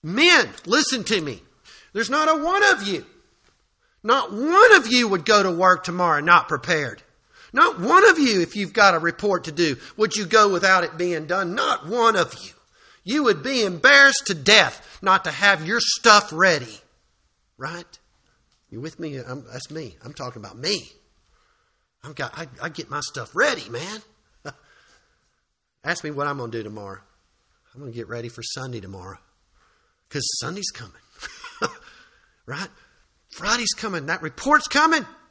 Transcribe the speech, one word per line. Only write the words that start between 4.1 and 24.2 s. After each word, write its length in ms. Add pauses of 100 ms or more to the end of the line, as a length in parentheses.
one 440
of 120
you 200
would 180
go 160
to 100
work 320
tomorrow 380
not 260
prepared. 540 (500)
Not 280
one 280
of 120
you, 220
if 140
you've 180
got 200
a 60
report 460
to 60
do, 260 (200)
would 180
you 100
go 240
without 340
it 160
being 260
done. 300
Not 320
one 280
of 280
you. 80 (520)
You 200
would 180
be 220
embarrassed 640
to 80
death 500 (160)
not 220
to 80
have 340
your 160
stuff 500
ready. 480 (800)
Right? 420 (680)
You 120
with 180
me? 180
I'm, 340
that's 200
me. 240 (100)
I'm 80
talking 300
about 160
me. 320 (1120)
I've 100
got, 240
I, 100 (140)
I 80
get 220
my 100
stuff 320
ready, 340
man. 340 (440)